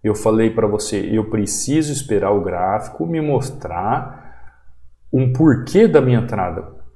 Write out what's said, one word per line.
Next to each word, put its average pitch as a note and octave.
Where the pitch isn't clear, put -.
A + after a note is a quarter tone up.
Eu G#2+
falei A2
pra A2+
você, G#2
eu G#2+
preciso C3+
esperar G2+
o G2+
gráfico F#2
me E3
mostrar A#2+
um B2+
porquê D#3+
da D#3
minha B2+
entrada. F2+